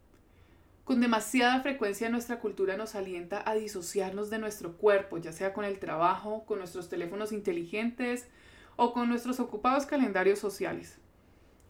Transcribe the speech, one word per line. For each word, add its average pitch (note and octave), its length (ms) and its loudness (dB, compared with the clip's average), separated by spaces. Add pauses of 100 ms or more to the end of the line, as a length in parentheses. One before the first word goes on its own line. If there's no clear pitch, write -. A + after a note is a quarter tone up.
(840)
Con A#3+ 160 4
demasiada B3 600 4
frecuencia A#3 480 0
nuestra A#3 300 -2
cultura G3 380 -2
nos - 160 -8
alienta F#3+ 560 -6
a A3 60 2
disociarnos G3+ 760 -4
de A3 80 -4
nuestro G#3 400 -8
cuerpo, G3 400 4
ya E3 140 -8
sea F#3+ 200 -2
con G#3 140 -4
el G3 140 -4
trabajo, F#3+ 640 0
con G3+ 140 -4
nuestros F3+ 300 -10
teléfonos G3 420 -4
inteligentes A3 960 -2 (480)
o A#3+ 180 4
con A#3+ 160 2
nuestros A#3+ 300 0
ocupados B3+ 480 2
calendarios G3 500 4
sociales. E3+ 640 -6 (720)